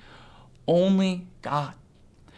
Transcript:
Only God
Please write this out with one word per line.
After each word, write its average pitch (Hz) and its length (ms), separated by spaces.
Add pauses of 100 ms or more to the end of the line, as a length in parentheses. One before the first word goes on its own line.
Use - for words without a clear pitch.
(680)
Only 185 600 (140)
God 139 320 (640)